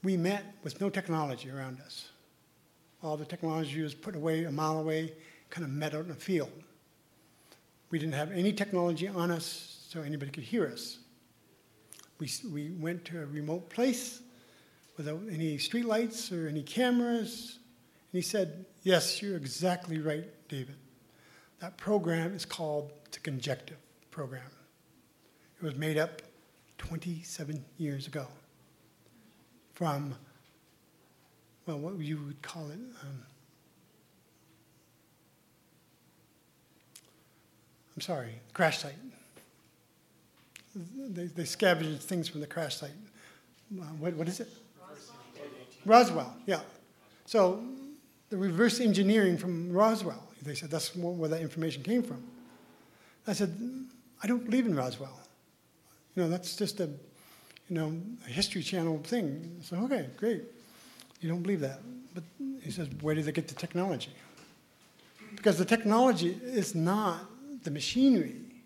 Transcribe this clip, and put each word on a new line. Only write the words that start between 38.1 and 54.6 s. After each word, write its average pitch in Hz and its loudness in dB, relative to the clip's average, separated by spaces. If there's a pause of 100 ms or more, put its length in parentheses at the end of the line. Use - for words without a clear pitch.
crash 160 4
site. 143 -8 (1800)
They, 190 -8
they 170 -6
scavenged 160 4
things 170 -2
from 147 -8
the 143 -6
crash 151 -4
site. 143 -10 (840)
Uh, 180 -10 (120)
what, 170 -2
what 160 -2
is 190 -4
it? 220 -8 (300)
Roswell. - -18 (680)
Roswell, 196 8
yeah. 175 0 (640)
So 196 6 (640)
the 208 -2
reverse 196 4
engineering 202 6
from 175 -2
Roswell, 196 4 (180)
they 139 -6
said 156 -8
that's 160 -2
wh-, 180 -4
where 160 2
that 160 0
information 151 -2
came 233 4
from. - -6 (1040)
I 214 0
said, 170 0 (640)
"I 208 -2
don't 247 2
believe 240 4